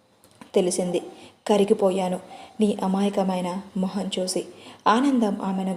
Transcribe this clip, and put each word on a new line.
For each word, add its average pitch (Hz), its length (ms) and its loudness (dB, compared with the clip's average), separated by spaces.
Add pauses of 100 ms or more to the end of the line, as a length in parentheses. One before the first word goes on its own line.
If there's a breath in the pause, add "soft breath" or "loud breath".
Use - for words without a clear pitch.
(540)
తెలిసింది. 180 480 0 (460 loud breath)
కరిగిపోయాను 190 720 2 (400 loud breath)
నీ 208 220 2
అమాయకమైన 190 800 0 (160)
మొహం 185 420 -4
చూసి." 185 260 -4 (420 loud breath)
ఆనందం 226 560 2
ఆమెను 190 340 -2